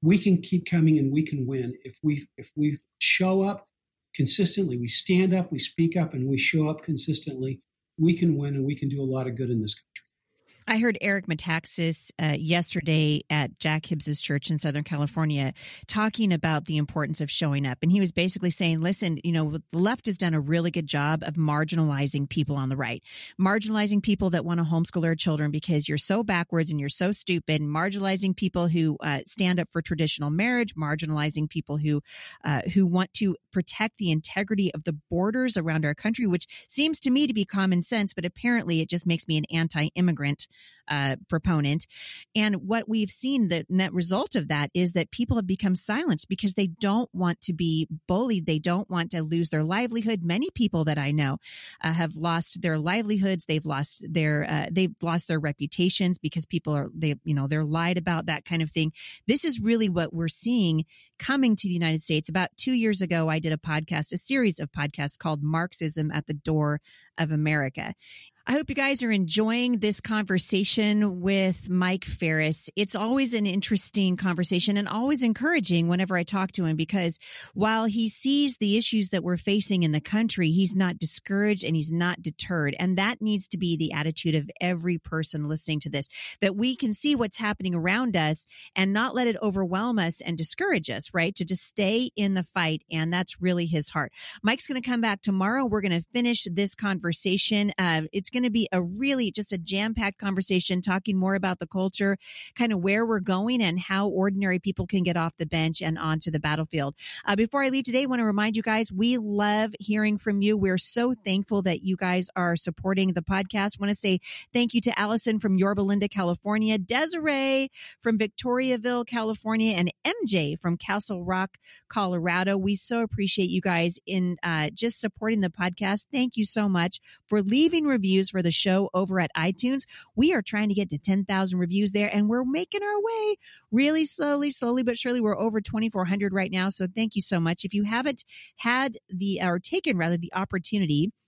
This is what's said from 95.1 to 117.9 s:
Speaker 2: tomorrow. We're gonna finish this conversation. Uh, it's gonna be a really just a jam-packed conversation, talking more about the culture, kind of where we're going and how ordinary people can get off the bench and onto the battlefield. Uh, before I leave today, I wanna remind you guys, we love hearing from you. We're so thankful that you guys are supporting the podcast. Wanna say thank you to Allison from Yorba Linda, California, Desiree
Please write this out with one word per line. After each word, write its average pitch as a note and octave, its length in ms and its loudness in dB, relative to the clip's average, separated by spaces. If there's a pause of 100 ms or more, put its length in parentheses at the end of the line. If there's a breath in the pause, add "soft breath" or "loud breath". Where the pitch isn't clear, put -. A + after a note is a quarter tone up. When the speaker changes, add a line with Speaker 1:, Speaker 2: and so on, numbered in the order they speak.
Speaker 2:
tomorrow. G3+ 440 0
We're G#3+ 160 0
gonna E3+ 220 0 (100)
finish A#3+ 360 0
this F#3+ 260 -2
conversation. G3 1000 0
Uh, E3 260 2 (100)
it's G3 240 -4
gonna B3 140 2
be A3 200 0
a F#3 80 2
really A3 520 0
just - 200 -6
a G3+ 60 -4
jam-packed G3+ 640 -2
conversation, F#3+ 600 0
talking F#3+ 380 0
more F#3 160 2
about F#3 240 0
the - 80 -8
culture, F#3+ 520 0 (380 loud breath)
kind A#3+ 160 2
of G3+ 80 0
where G3 240 2
we're A3+ 160 0
going G#3 440 0
and F3+ 160 2
how G3 300 0
ordinary F#3+ 500 0
people F#3+ 260 -2
can F#3+ 160 0
get F3 160 0
off E3 220 -2
the E3 80 -2
bench D#3+ 340 0
and D#3+ 160 -2
onto D#3+ 320 -2
the D#3 100 0
battlefield. D3+ 540 -2 (320 loud breath)
Uh, G3+ 100 2
before A3+ 280 2
I C4+ 60 2
leave C4 160 0
today, B3+ 180 2
I - 20 0
wanna B3 200 0
remind G#3 300 2
you A3+ 60 0
guys, A3 300 0
we A#3 260 2
love G#3 640 0
hearing G#3+ 400 0
from G3+ 240 0
you. G#3 120 4
We're F#3+ 220 2
so A#3+ 380 0
thankful G3 480 0
that F3+ 180 0
you F#3+ 140 0
guys F3+ 400 0
are F3 200 0
supporting F#3+ 580 0
the E3+ 100 -2
podcast. G3 560 -2
Wanna G3+ 160 0
say F#3+ 240 0 (340 loud breath)
thank A#3+ 220 2
you A#3 60 4
to - 180 0
Allison A3 400 0
from F#3+ 180 2
Yorba G3 240 2
Linda, G3+ 260 2
California, G#3 720 0
Desiree C4+ 920 0 (280 loud breath)